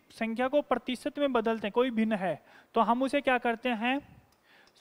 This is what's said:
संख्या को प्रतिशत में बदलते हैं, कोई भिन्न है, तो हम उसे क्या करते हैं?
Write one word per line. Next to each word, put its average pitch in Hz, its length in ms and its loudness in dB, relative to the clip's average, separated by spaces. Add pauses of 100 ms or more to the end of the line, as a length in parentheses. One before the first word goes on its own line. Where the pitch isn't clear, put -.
(120)
संख्या 226 360 -2
को 285 140 2
प्रतिशत 254 580 -4
में 285 140 0
बदलते 226 340 0
हैं, 196 40 -6
कोई 254 200 0
भिन्न 220 220 0
है, 180 300 -2 (300)
तो 233 80 2
हम 233 220 2
उसे 277 180 0
क्या 262 160 2
करते 240 320 -2
हैं? 240 300 -2 (800)